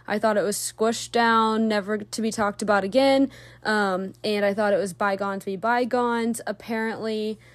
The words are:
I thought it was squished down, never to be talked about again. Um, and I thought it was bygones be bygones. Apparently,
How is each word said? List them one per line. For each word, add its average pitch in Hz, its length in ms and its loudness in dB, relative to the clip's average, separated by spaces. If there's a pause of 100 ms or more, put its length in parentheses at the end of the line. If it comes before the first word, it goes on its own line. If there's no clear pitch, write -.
I 208 120 -2
thought 214 180 2
it 185 60 4
was 202 120 -2
squished - 560 -2
down, 226 560 4
never 208 300 -2
to 208 240 -8
be 220 100 0
talked 208 300 -2
about 202 220 2
again. 269 480 4 (320)
Um, 196 500 -2 (100)
and 208 220 0
I 202 80 2
thought 208 200 0
it 196 40 4
was 185 160 -2
bygones 196 520 -4
be 196 100 -4
bygones. 233 920 0
Apparently, 220 920 -6 (160)